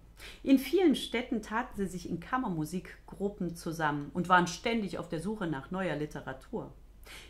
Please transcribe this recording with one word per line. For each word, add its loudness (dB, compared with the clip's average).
In 8
vielen 6
Städten -2
taten -4
sie 0
sich -6
in -4
Kammermusikgruppen -4
zusammen -2
und 0
waren 8
ständig -2
auf -6
der -2
Suche -2
nach -4
neuer 0
Literatur. -6